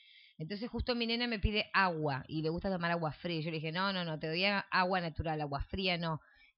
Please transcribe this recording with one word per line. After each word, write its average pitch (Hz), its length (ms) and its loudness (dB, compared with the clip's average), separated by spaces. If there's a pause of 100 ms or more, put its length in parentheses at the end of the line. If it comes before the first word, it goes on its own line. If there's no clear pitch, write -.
(380)
Entonces 202 320 -6
justo 240 240 -2
mi 233 140 0
nena 233 200 0
me 226 120 -2
pide 214 340 2
agua 156 540 2
y 156 160 -2
le 156 60 0
gusta 175 200 0
tomar 170 220 2
agua 165 220 0
fría. 170 280 -4
Yo 160 80 -2
le 160 80 -2
dije, 156 140 -4
"No, 190 200 0
no, 180 140 -2
no, 156 140 -4
te 160 80 -4
doy 170 180 0
a-, 202 240 2
agua 185 320 4
natural, 156 400 -2
agua 143 220 -2
fría 185 340 0
no". 165 220 -2 (380)